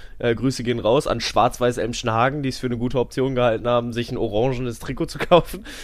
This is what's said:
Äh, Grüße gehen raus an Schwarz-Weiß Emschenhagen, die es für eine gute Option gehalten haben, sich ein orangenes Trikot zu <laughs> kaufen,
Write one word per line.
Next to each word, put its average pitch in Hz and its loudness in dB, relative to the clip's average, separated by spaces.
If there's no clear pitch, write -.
Äh, 117 2
Grüße 123 0
gehen 117 -2
raus 113 4
an 110 0
Schwarz-Weiß 120 2
Emschenhagen, 120 0
die 135 -2
es - -8
für - -6
eine 123 -2
gute 135 -2
Option 131 0
gehalten 117 2
haben, 120 2
sich 120 -4
ein 123 -4
orangenes 120 0
Trikot 139 -4
zu - -12
<laughs> 151 -4
kaufen, 180 4